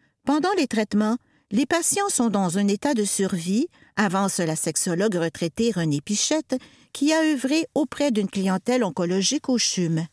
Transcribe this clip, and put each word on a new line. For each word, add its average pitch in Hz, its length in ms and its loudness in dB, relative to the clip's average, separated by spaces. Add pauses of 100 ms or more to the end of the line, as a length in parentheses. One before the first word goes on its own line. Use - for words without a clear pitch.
(240)
Pendant 311 320 2
les 311 100 2
traitements, 214 520 0 (320)
les 254 160 2
patients 359 420 0
sont 240 220 0
dans 190 260 0
un 202 100 2
état 202 280 0
de 214 100 0
survie », 196 640 -2 (280)
avance 190 420 0
la 160 180 0
sexologue 175 580 0
retraitée 170 560 -2
Renée 160 300 0
Pichette, 262 560 -2 (360)
qui 294 200 0
a 320 100 4
œuvré 311 520 0
auprès 285 360 0
d'une 208 180 0
clientèle 190 540 0
oncologique 185 680 -2
au 254 100 2
chum. 165 540 0